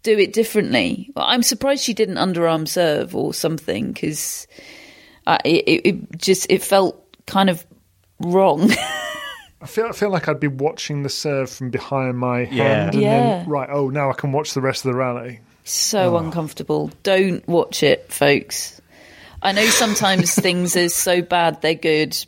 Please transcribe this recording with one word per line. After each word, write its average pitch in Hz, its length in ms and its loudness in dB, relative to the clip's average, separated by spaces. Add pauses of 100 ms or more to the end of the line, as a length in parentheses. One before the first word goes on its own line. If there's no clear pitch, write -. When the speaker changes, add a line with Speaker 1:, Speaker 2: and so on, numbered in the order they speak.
Speaker 1:
do 220 120 4
it 196 160 2
differently?" 131 840 0
Well, - 100 -2
I'm 240 160 2
surprised 269 400 0
she 240 120 -2
didn't 196 220 -2
underarm 165 520 0
serve 165 480 0
or - 180 -4
something, 139 600 -4
'cause, - 520 -6 (800)
uh, - 180 2
it, 151 220 2
it, - 220 2
it - 300 -4
just, 185 320 0
it 180 120 4
felt 196 400 2 (240)
kind 196 240 2
of 170 160 -8 (540)
wrong. 175 500 4
<laughs> - 920 -6
Speaker 2:
I - 60 -18
feel, 220 200 -4
I 233 60 -8
feel 208 180 -2
like 175 180 0
I'd 147 120 0
be 151 60 0
watching 143 560 -4
the 139 60 -4
serve 135 420 -4
from 127 200 -8
behind 127 460 -4
my 123 260 -2
Speaker 3:
Yeah. 120 200 -2
Speaker 2:
hand 107 320 2
and - 80 4
Speaker 1:
Yeah. - 180 4 (180)
Speaker 2:
then, 175 100 -8
right, 143 240 -4
oh, 143 160 0
now 139 220 0
I - 20 -4
can 143 180 -2
watch 147 240 -2
the 139 60 0
rest 131 240 -2
of 131 80 0
the 123 60 -2
rally. 120 420 -4 (260)
Speaker 1:
So 185 500 0
Speaker 2:
Oh. - 20 2
Speaker 1:
uncomfortable. 156 720 -4 (140)
Don't 190 440 2
watch - 340 2
it, - 300 2
folks. - 680 0 (580)
I 196 120 0
know 202 120 2
sometimes 202 680 2
<laughs> - 40 2
things 180 380 0
are 175 140 2
so 180 320 2
bad 170 400 0
they're 160 120 2
good 156 400 0 (140)